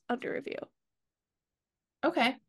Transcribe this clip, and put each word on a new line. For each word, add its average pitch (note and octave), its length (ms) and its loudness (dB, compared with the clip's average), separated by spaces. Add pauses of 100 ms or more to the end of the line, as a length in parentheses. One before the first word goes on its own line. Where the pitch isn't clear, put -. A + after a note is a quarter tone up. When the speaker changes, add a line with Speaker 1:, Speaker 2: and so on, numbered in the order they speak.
Speaker 1:
under A#3+ 240 -4
review. - 260 -6 (1500)
Speaker 2:
Okay. C4+ 320 4 (120)